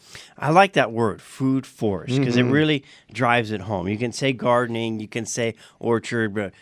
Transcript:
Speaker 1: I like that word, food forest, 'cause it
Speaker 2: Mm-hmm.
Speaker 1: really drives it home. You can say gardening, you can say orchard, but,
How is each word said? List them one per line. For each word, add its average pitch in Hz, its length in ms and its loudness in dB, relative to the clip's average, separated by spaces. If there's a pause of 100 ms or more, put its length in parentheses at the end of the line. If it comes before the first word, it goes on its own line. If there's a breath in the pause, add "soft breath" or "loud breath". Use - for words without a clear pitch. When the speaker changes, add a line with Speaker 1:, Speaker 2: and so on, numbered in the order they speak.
(380 loud breath)
Speaker 1:
I 139 120 -2
like 190 240 6
that 117 180 2
word, 113 280 0
food 131 460 -2
forest, 107 560 -2
'cause 120 140 0
it 123 80 4
Speaker 2:
Mm-hmm. 123 80 0
Speaker 1:
really 147 320 2 (280 loud breath)
drives 120 380 2
it 101 120 -4
home. 95 260 -4
You 107 100 -2
can 117 140 -4
say 139 200 -2
gardening, 117 680 0
you 107 80 -10
can 113 180 -8
say 113 280 -4 (260 loud breath)
orchard, 113 540 -2
but, 101 280 -4